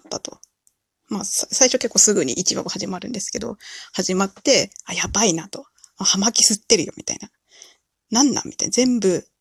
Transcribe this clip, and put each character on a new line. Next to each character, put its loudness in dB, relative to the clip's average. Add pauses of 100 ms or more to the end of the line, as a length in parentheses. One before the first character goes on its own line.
た -6
と。 -16 (680)
ま -6
あ、 -8
さ-、 -2
最 4
初 0
結 -2
構 2
す 6
ぐ 2
に -2
一 -2
話 -4
が -8
始 -8
ま -8
る -12
ん -8
で -8
す -8
け -6
ど、 -8 (360)
始 -2
ま 2
っ -10
て、 2 (140)
あ、 -10
や -4
ば 0
い 2
な -6
と。 -16 (320)
あ、 -4
葉 2
巻 2
吸 4
っ -16
て 4
る 0
よ、 -12
み -18
た -8
い -8
な。 -16 (800)
な 4
ん 4
な -4
ん -12
み -12
た -6
い -6
な。 -6
全 2
部 0 (140)